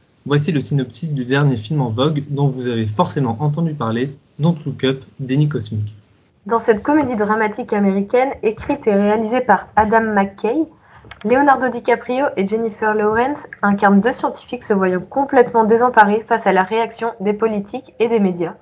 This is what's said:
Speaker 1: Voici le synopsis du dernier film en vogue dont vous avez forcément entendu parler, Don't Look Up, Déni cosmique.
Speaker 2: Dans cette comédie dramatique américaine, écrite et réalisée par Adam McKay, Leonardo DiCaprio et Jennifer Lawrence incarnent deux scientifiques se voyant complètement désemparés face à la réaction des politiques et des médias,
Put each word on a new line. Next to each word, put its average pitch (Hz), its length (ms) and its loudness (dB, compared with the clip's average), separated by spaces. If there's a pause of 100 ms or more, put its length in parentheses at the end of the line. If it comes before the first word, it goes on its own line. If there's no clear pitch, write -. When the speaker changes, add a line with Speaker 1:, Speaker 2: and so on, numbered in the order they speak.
(260)
Speaker 1:
Voici 147 260 2
le 147 80 0
synopsis 143 540 -4
du 127 100 -4
dernier 135 320 2
film 120 260 -4
en 120 80 -2
vogue 135 400 0
dont 143 180 0
vous 127 200 -4
avez 113 180 -2
forcément 123 540 -2
entendu 151 340 -2
parler, 127 400 -4 (260)
Don't 170 260 2
Look 127 180 -6
Up, 135 180 0 (180)
Déni 139 280 0
cosmique. 107 480 -4 (500)
Speaker 2:
Dans 233 140 0
cette 214 240 0
comédie 285 340 2
dramatique 214 540 -2
américaine, 202 600 2 (120)
écrite 269 420 -4
et 208 100 4
réalisée 214 460 2
par 208 260 2 (100)
Adam 220 360 2
McKay, 208 500 0 (600)
Leonardo 262 460 2
DiCaprio 240 560 -2 (100)
et 196 120 0
Jennifer 214 480 -2
Lawrence 226 500 0 (160)
incarnent 202 400 4
deux 247 120 0
scientifiques - 500 -8
se 214 100 -2
voyant 185 280 0
complètement 240 640 2
désemparés 226 640 4
face 220 200 0
à 185 60 4
la 185 100 4
réaction 226 560 -4
des 208 140 0
politiques 214 680 -4
et 233 80 2
des 226 120 2
médias, 175 420 0